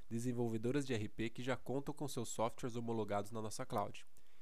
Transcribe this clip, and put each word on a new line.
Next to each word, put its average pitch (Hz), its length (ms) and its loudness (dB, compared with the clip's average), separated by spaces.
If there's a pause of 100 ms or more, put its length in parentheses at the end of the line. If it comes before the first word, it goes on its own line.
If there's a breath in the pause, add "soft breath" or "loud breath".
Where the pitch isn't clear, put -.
desenvolvedoras 120 760 2
de 131 80 0
R 104 160 2
P, 113 200 0
que 123 140 -2
já 123 140 2
contam 139 360 0
com 147 140 -2
seus 120 220 -2
softwares 117 480 0
homologados 107 540 0
na 113 100 -2
nossa 110 240 -2
cloud. - 420 -2 (340 soft breath)